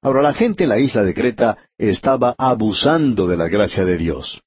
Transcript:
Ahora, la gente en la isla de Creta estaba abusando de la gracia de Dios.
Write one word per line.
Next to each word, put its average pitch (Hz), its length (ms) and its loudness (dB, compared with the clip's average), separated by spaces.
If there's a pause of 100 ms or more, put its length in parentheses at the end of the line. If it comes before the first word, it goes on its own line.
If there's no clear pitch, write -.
Ahora, 135 180 0
la 143 140 2
gente 220 300 0
en 151 40 0
la 107 100 2
isla 127 240 0
de 95 120 0
Creta 117 420 0 (220)
estaba 123 580 0
abusando 123 880 0
de 87 120 0
la 82 100 -2
gracia 98 380 0
de 90 100 0
Dios. 82 500 -6